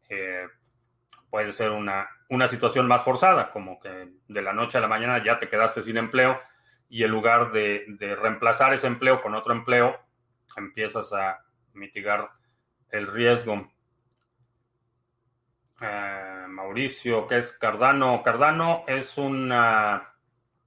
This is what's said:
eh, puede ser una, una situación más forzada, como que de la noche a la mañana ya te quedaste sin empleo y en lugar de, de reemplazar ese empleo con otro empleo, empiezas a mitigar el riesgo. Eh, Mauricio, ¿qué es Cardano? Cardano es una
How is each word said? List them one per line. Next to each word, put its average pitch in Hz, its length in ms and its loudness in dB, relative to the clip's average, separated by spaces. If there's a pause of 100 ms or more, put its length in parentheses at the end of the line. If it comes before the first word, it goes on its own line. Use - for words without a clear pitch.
eh, 92 380 -8 (800)
puede 104 240 -2
ser 110 180 -2
una, 101 380 -4 (180)
una 127 220 2
situación 120 380 0
más 123 160 4
forzada, 135 480 4
como 92 280 -12
que 92 300 -16 (180)
de 104 140 -6
la 98 100 -4
noche 117 260 -2
a 117 40 4
la 110 80 0
mañana 113 340 0
ya 113 160 2
te 107 80 -6
quedaste 110 340 0
sin 110 140 -6
empleo 127 460 2 (480)
y 113 140 -2
en 107 80 2
lugar 113 420 4
de, 104 340 -2
de 101 300 -8
reemplazar 113 560 2
ese 131 140 -2
empleo 123 340 2
con 107 120 -6
otro 110 200 -2
empleo, 120 440 2 (600)
empiezas 104 560 -6
a 95 320 -4 (260)
mitigar 104 580 -6 (600)
el 104 180 -6
riesgo. 113 640 0 (2000)
Eh, 98 680 -8
Mauricio, 110 760 -2
¿qué 123 120 0
es 120 200 -4
Cardano? 123 640 2
Cardano 165 640 2
es 131 320 -6
una 120 960 0 (540)